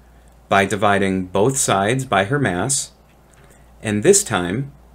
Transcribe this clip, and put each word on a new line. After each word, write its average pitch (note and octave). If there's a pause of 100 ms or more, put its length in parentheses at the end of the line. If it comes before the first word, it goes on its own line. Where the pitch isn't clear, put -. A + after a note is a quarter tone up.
(500)
by G2
dividing G2
both G2+
sides A2+
by G2
her C3
mass, A2+ (880)
and G#2
this F#3
time G2+ (220)